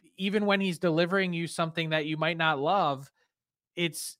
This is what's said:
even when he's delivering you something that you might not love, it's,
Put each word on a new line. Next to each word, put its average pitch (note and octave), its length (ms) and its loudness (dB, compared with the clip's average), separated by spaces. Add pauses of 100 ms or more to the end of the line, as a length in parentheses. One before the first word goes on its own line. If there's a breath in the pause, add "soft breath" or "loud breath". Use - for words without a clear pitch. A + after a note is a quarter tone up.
(180)
even G3+ 280 0
when G3 140 4
he's F#3 180 0
delivering F3 540 2
you E3+ 160 -4
something D#3+ 420 -4
that D#3 160 0
you D#3 100 -2
might D#3+ 200 0
not D#3 240 2
love, D3 500 0 (640)
it's, - 440 -4